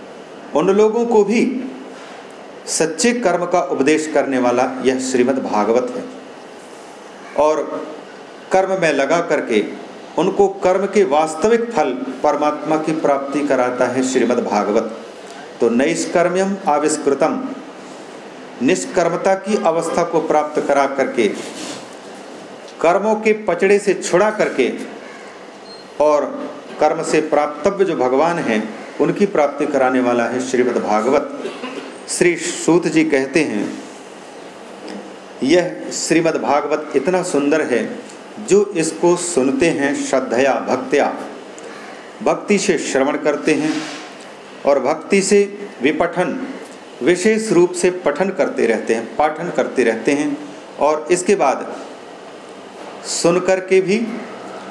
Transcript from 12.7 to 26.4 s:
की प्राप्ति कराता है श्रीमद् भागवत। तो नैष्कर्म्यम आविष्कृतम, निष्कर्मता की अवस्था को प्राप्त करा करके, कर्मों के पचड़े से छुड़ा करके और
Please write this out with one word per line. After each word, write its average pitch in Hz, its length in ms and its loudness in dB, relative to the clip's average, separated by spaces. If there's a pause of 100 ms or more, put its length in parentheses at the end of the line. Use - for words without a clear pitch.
की 156 140 -2
प्राप्ति 143 560 0
कराता 127 380 2
है 131 180 0
श्रीमद् 117 400 2
भागवत। 104 540 0 (640)
तो 120 80 4
नैष्कर्म्यम 175 840 2 (120)
आविष्कृतम, 147 840 2 (1120)
निष्कर्मता 170 760 2
की 208 280 -2
अवस्था 165 400 2
को 170 160 0
प्राप्त 151 480 0
करा 139 200 4
करके, 120 400 0 (1500)
कर्मों 196 340 4
के 220 180 2
पचड़े 196 460 2
से 196 140 2
छुड़ा 196 380 2
करके 131 640 0 (1080)
और 147 500 2 (300)